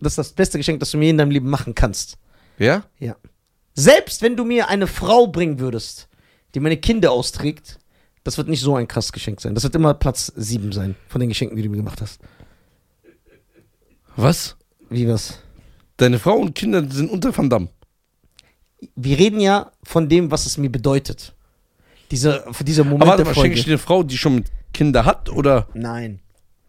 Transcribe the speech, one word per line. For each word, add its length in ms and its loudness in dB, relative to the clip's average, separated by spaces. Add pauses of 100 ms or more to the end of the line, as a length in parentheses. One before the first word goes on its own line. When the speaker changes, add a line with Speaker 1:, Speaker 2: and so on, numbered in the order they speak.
Speaker 1:
Das 120 -2
ist 60 -6
das 140 -6
beste 260 0
Geschenk, 220 -2
das 120 -6
du 60 -2
mir 120 4
in 80 4
deinem 140 4
Leben 180 0
machen 240 -4
kannst. 420 -2 (420)
Speaker 2:
Ja? 260 2 (160)
Speaker 1:
Ja. 160 -10 (580)
Selbst 480 4
wenn 140 0
du 80 -2
mir 240 0
eine 180 0
Frau 420 4
bringen 300 -4
würdest, 500 -8 (460)
die 60 -4
meine 160 0
Kinder 360 2
austrägt, 680 -6 (440)
das 160 -6
wird 100 -4
nicht 120 -2
so 160 2
ein 100 -2
krasses 260 -4
Geschenk 280 -10
sein. 140 -6
Das 100 -2
wird 100 -2
immer 200 4
Platz 420 -4
sieben 360 -6
sein 220 -4 (140)
von 120 -4
den 80 0
Geschenken, 280 -4
die 80 -4
du 60 -4
mir 60 -6
gemacht 240 -8
hast. 200 -12 (2000)
Speaker 2:
Was? 400 0 (340)
Speaker 1:
Wie 180 -2
was? 320 -4 (560)
Speaker 2:
Deine 240 4
Frau 160 2
und 180 -2
Kinder 340 0
sind 220 -4
unter 260 -2
Van 140 0
Damme. 180 0 (1300)
Speaker 1:
Wir 240 -2
reden 220 4
ja 320 2 (100)
von 260 0
dem, 220 4
was 160 -2
es 100 -6
mir 140 -2
bedeutet. 640 -4 (800)
Diese, 320 0 (180)
dieser 220 2
Moment 180 2
Speaker 2:
Aber 100 6
warte 120 4
Speaker 1:
der 60 -2
Speaker 2:
mal, 40 -2
Speaker 1:
Folge. 140 4
Speaker 2:
schenke 100 0
ich 60 0
dir 80 0
eine 60 2
Frau, 260 2
die 140 -6
schon 260 2 (280)
Kinder 320 2
hat, 240 0
oder? 460 2
Speaker 1:
Nein. 460 -10 (480)